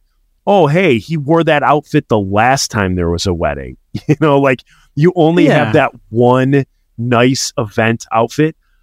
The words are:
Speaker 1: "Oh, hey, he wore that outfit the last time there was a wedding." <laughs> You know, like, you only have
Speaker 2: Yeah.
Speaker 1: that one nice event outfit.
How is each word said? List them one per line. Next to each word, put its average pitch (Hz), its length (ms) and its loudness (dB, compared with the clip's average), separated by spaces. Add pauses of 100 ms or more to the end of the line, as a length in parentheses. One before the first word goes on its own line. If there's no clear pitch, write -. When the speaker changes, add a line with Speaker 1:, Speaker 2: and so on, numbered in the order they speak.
(480)
Speaker 1:
"Oh, 190 200 2
hey, 156 300 0
he 156 200 -8
wore 160 260 0
that 151 180 0
outfit 143 480 -2
the 113 100 0
last 107 520 0
time 95 240 -2
there 87 140 -2
was 85 180 -4
a 92 60 0
wedding." 71 440 -6 (160)
<laughs> - 140 -12
You 151 140 0
know, 143 180 2
like, 131 240 -2 (320)
you 160 200 2
only 170 300 2
have 147 220 2
Speaker 2:
Yeah. - 60 -2
Speaker 1:
that 139 180 0 (180)
one 131 560 2 (320)
nice 123 600 0
event 113 540 -2
outfit. 143 440 -2 (280)